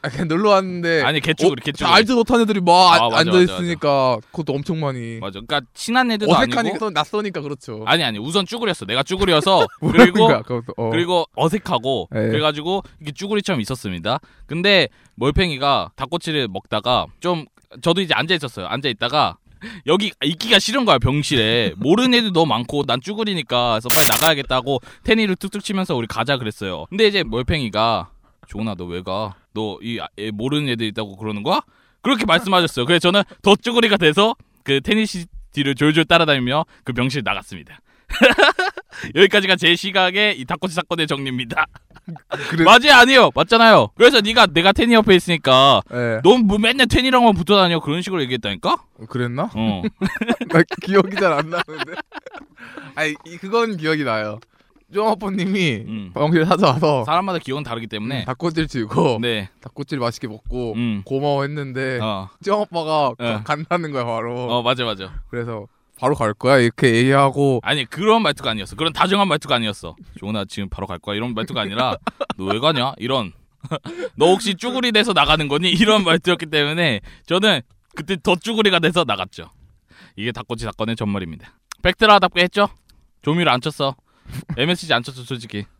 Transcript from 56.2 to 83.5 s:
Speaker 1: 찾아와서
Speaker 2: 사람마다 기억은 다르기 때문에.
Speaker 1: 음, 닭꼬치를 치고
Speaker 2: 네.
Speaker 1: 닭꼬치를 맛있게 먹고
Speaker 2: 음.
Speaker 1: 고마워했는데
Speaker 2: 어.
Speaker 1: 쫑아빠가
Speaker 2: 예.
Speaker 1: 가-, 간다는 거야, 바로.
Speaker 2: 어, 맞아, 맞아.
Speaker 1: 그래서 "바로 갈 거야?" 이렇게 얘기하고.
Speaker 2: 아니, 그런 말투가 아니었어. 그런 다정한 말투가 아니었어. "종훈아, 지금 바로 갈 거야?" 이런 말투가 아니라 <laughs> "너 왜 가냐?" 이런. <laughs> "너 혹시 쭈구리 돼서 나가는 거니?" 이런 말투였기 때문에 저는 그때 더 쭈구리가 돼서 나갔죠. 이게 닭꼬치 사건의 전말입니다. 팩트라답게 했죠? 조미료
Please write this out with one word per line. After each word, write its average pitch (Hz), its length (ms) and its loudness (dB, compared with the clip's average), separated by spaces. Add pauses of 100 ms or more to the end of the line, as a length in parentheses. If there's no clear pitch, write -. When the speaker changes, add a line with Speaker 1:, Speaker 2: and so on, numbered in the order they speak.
Speaker 1:
찾아와서 156 600 4
Speaker 2:
사람마다 175 340 -2
기억은 139 260 -8
다르기 117 240 -10
때문에. 110 320 -6
Speaker 1:
음, 87 60 -8
닭꼬치를 160 420 -4
치고 123 540 0
Speaker 2:
네. 110 260 -4 (140)
Speaker 1:
닭꼬치를 139 380 -10
맛있게 120 280 -6
먹고 113 460 -8
Speaker 2:
음. 113 300 -4
Speaker 1:
고마워했는데 139 960 -4
Speaker 2:
어. 101 280 -6 (160)
Speaker 1:
쫑아빠가 160 760 -2
Speaker 2:
예. 120 40 -8
Speaker 1:
가-, 110 180 -4
간다는 156 500 -6
거야, 127 120 -4
바로. 117 300 -6 (180)
Speaker 2:
어, 123 100 -2
맞아, 123 220 -2
맞아. 95 300 -8 (160)
Speaker 1:
그래서 117 360 -8 (320)
"바로 139 160 0
갈 107 200 -2
거야?" 135 240 2
이렇게 120 360 2
얘기하고. 135 720 2
Speaker 2:
아니, 131 220 -2
그런 214 360 0
말투가 143 280 -4
아니었어. 101 260 -8
그런 156 160 -4
다정한 196 340 0
말투가 147 300 -2
아니었어. 104 400 -6 (240)
"종훈아, 104 240 -6
지금 98 240 -10
바로 95 180 -8
갈 87 140 -10
거야?" 101 160 -8
이런 117 180 -6
말투가 107 280 -6
아니라 107 340 -2 (200)
<laughs> - 220 -10
"너 92 60 -8
왜 98 160 -2
가냐?" 135 380 0
이런. 117 340 -4 (300)
<laughs> - 540 -12
"너 147 100 4
혹시 202 280 2
쭈구리 247 380 -4
돼서 214 200 0
나가는 151 360 2
거니?" 165 240 0
이런 208 320 2
말투였기 170 420 0
때문에 151 540 -2 (260)
저는 185 360 0 (340)
그때 175 260 -6
더 180 140 2
쭈구리가 214 420 0
돼서 165 260 2
나갔죠. 95 460 -8 (640)
이게 113 160 -6
닭꼬치 113 340 -10
사건의 110 300 -4
전말입니다. 98 540 -6 (340)
팩트라답게 185 600 4
했죠? 202 260 0 (540)
조미료 160 280 0